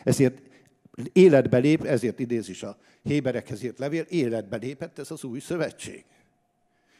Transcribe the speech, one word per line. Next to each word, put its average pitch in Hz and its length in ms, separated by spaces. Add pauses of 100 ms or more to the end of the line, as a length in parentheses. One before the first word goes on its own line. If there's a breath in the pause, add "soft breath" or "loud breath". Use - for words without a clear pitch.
ezért 127 380 (720 soft breath)
életbe 135 440
lép, 147 260
ezért 120 360
idéz 117 300
is 92 140
a 104 140 (260 soft breath)
Héberekhez 127 600
írt 120 160
levél, 147 300
életbe 113 480
lépett 139 420
ez 139 120
az 156 120
új 127 160
szövetség. - 680 (960 soft breath)